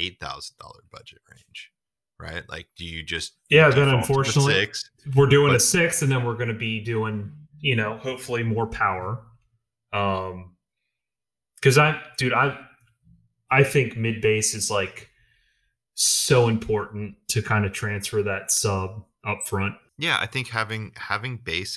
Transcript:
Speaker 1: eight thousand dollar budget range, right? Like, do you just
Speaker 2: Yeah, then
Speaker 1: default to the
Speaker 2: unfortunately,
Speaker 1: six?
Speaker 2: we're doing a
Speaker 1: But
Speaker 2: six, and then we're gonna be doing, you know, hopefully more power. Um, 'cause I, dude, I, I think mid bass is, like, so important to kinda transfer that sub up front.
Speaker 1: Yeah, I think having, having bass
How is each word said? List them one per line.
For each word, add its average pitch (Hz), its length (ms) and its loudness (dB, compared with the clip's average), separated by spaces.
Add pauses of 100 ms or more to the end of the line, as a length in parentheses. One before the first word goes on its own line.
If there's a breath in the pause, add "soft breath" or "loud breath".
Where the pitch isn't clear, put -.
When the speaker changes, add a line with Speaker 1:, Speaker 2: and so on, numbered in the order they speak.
Speaker 1:
eight 87 200 -8
thousand 69 380 -12
dollar - 220 -20 (100)
budget - 300 -20 (100)
range, - 420 -20 (460)
right? 80 300 -12
Like, 85 280 -14
do 87 80 -14
you 82 180 -10
just 80 320 -8 (140)
Speaker 2:
Yeah, 151 220 8
then 139 160 4
Speaker 1:
default - 0 -
to 139 40 4
the 131 80 4
Speaker 2:
unfortunately, 135 560 2
Speaker 1:
six? - 360 -2 (240)
Speaker 2:
we're 139 120 8
doing 143 240 6
a - 40 6
Speaker 1:
But 120 80 4
Speaker 2:
six, 170 400 2
and 139 100 2
then 123 120 0
we're 117 120 -2
gonna 117 180 -2
be 110 260 -6
doing, 110 520 -4 (280)
you 127 160 0
know, 107 220 -2
hopefully 127 440 -6
more 113 240 0
power. 101 580 -2 (680)
Um, 92 640 -2 (1040)
'cause 131 160 6
I, 151 240 4 (160)
dude, 127 160 0
I, 135 320 0 (840)
I 135 140 6
think 131 320 0
mid 113 240 -2
bass 110 340 2
is, 104 160 -4
like, 101 380 -2 (840)
so - 540 4
important 107 680 -4 (120)
to 113 140 0
kinda 104 280 0
transfer 104 520 -4
that 98 300 -4
sub 98 520 -2 (200)
up 104 220 -6
front. 101 280 -2 (220)
Speaker 1:
Yeah, 147 240 0
I 98 60 -2
think 127 240 -6
having, 110 460 -4
having 110 420 -6
bass 90 380 -6